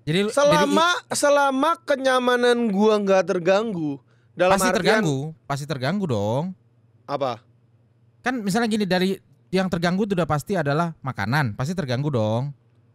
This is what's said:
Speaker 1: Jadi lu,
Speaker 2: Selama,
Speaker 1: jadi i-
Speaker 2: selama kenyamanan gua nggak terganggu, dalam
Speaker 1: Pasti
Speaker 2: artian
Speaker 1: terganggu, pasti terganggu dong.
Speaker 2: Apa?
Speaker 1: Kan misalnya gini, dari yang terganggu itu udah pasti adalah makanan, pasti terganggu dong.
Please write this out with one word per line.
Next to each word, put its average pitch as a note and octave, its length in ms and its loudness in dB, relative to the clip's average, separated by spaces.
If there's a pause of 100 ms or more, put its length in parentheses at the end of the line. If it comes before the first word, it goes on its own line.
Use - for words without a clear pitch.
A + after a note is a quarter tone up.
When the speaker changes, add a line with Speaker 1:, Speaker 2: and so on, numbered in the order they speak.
Speaker 1:
Jadi D#3+ 180 0
lu, G#3 80 0
Speaker 2:
Selama, C#4+ 260 4
Speaker 1:
jadi D4 160 4
i- E4+ 400 2
Speaker 2:
selama C#4+ 580 2 (140)
kenyamanan B3 760 2 (120)
gua G#3 280 4
nggak F#3+ 300 2
terganggu, F#3 720 -2 (320)
dalam F3+ 240 2
Speaker 1:
Pasti F#3+ 140 2
Speaker 2:
artian F#3 100 0
Speaker 1:
terganggu, F3 380 2 (260)
pasti C#3+ 220 -6
terganggu D3+ 420 -4
dong. A2+ 360 -2 (600)
Speaker 2:
Apa? C3+ 400 -6 (800)
Speaker 1:
Kan B3+ 180 -2
misalnya G#3 280 0
gini, G#3 180 0
dari F#3 320 0 (300)
yang F#3+ 200 0
terganggu F3+ 380 0
itu G3+ 80 -4
udah E3+ 120 0
pasti D3+ 280 -4
adalah D#3+ 480 -2
makanan, A#2+ 520 -2
pasti C3+ 200 -6
terganggu C#3+ 340 -4
dong. B2 460 -2 (420)